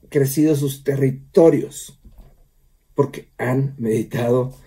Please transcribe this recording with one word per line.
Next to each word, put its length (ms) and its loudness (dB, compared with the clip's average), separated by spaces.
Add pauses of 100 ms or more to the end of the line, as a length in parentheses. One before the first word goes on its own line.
crecido 460 2
sus 280 -4
territorios, 1160 0 (920)
porque 440 -4
han 400 -4
meditado 760 -2 (140)